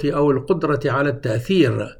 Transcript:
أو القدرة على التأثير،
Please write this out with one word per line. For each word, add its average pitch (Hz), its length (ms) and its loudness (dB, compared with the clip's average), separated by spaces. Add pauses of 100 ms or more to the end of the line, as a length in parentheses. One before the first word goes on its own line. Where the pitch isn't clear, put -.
أو 143 260 2
القدرة 147 560 0
على 139 220 0
التأثير، 120 920 0